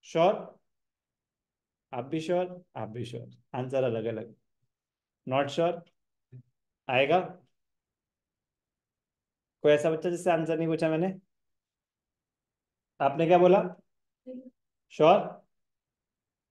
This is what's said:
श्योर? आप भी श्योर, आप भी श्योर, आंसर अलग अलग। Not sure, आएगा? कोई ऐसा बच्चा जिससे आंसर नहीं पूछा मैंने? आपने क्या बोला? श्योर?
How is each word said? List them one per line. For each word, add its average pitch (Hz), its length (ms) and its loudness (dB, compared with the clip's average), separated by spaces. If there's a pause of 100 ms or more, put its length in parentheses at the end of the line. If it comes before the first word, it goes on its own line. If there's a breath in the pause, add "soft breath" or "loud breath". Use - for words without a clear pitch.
श्योर? 180 560 -2 (1300)
आप 127 120 -6
भी 156 160 -6
श्योर, 180 420 -4 (140)
आप 110 120 -10
भी 113 160 -10
श्योर, 123 260 -14 (240)
आंसर 131 300 -4
अलग 113 200 -2
अलग। 110 300 -8 (960)
Not 135 200 -2
sure, 175 320 -2 (1080)
आएगा? 139 320 4 (2500)
कोई 147 100 6
ऐसा 147 180 2
बच्चा 160 200 -2
जिससे 175 200 -2
आंसर 160 280 0
नहीं 165 100 -2
पूछा 160 220 0
मैंने? 185 280 -2 (1800)
आपने 156 260 0
क्या 175 120 6
बोला? 180 380 4 (1120)
श्योर? - 520 2 (1080)